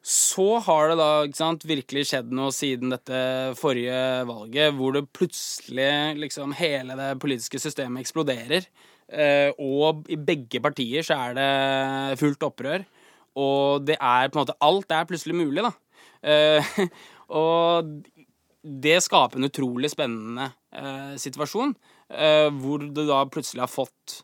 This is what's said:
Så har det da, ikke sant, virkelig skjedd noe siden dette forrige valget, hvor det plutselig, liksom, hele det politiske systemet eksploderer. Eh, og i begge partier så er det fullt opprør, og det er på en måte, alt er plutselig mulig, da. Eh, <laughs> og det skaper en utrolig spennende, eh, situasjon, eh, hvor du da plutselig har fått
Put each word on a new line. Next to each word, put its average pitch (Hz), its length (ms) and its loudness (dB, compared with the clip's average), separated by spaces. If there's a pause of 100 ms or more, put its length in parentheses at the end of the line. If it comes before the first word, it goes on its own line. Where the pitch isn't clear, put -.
Så 208 560 2
har 160 300 4
det 165 80 2
da, 156 60 4 (200)
ikke 143 140 -10
sant, 160 260 -2
virkelig 143 400 -4
skjedd 127 220 -4 (100)
noe 135 160 -2
siden 127 400 -4
dette 127 260 -6 (380)
forrige 123 380 -2 (340)
valget, 123 480 0
hvor 131 160 0
det 143 140 -2 (100)
plutselig, 147 1040 -4
liksom, 143 380 -8
hele 135 400 -2
det 139 80 -6 (160)
politiske 135 340 -4
systemet 131 460 -6
eksploderer. 143 640 -2 (420)
Eh, 143 480 4
og 147 560 0
i 151 80 -6
begge 135 400 -2
partier 139 460 -2
så 156 160 2
er 123 160 -6
det 135 840 0
fullt 147 240 0
opprør, 147 400 -6 (480)
og 139 560 2
det 156 80 2
er 127 320 4
på 151 80 -2
en 143 60 2
måte, 139 140 -4 (120)
alt 190 240 0
er 165 160 0
plutselig 170 320 -4
mulig, 160 240 0
da. 220 80 -2 (480)
Eh, 151 480 4 (320)
<laughs> - 400 -6
og 165 640 2 (560)
det 151 380 4 (100)
skaper 131 320 4
en 139 80 0
utrolig 131 400 -2
spennende, 120 640 -6 (180)
eh, 135 560 -12
situasjon, 170 480 -4 (400)
eh, 151 480 6
hvor 147 240 -2
du 147 240 -2
da 139 160 4
plutselig 127 400 -6
har - 80 -12
fått - 500 -8